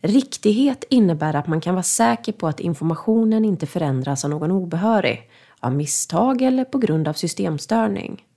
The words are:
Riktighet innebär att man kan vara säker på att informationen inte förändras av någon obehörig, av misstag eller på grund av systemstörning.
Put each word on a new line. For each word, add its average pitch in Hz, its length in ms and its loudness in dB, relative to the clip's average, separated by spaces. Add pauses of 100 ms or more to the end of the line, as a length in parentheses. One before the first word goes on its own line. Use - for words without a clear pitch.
Riktighet 254 880 2
innebär 160 460 4
att 147 120 0
man 160 140 0
kan 175 140 -2
vara 185 80 -2
säker 233 480 0
på 170 160 -4
att 151 120 -4
informationen 220 840 0
inte 180 220 -2
förändras 139 580 -2
av 143 60 0
någon 151 200 -2
obehörig, 185 800 0 (300)
av 123 160 -2
misstag 196 680 0
eller 262 240 2
på 269 120 -6
grund 160 300 0
av 156 60 -4
systemstörning. 196 1120 -4 (120)